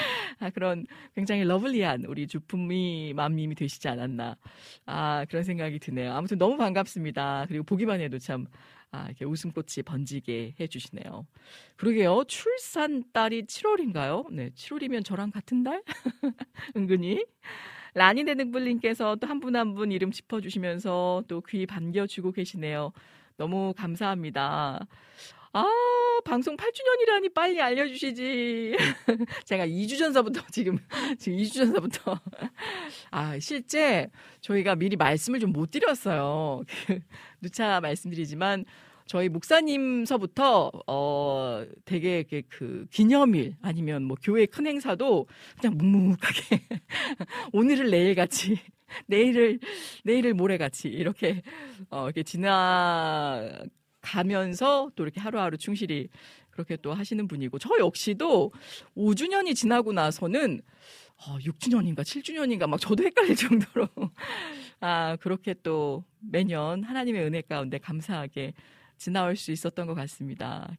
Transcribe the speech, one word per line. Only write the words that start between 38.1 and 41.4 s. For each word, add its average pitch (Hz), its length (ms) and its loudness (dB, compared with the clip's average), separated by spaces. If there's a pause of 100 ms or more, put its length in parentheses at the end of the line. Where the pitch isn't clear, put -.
저희 185 200 2
목사님서부터, 254 1400 4 (140)
어, 139 760 0 (200)